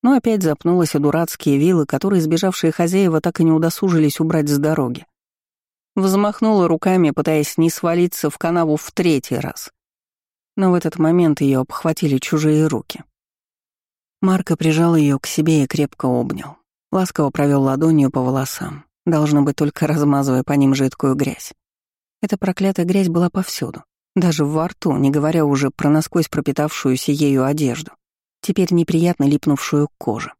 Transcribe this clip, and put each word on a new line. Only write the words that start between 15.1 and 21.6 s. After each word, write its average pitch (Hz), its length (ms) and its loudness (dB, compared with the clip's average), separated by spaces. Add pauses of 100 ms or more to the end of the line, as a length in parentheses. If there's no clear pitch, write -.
к - 80 -10
себе 156 360 0
и 131 40 -2
крепко - 400 -4
обнял. 123 500 -4 (340)
Ласково 180 380 0
провел 143 340 2
ладонью 139 460 2
по 131 120 -2
волосам, 135 640 -4 (200)
должно 151 380 2
быть, 139 140 0
только 147 280 -2
размазывая 139 580 0
по 143 100 -4
ним 139 200 4
жидкую 135 420 0
грязь. - 380 -6 (680)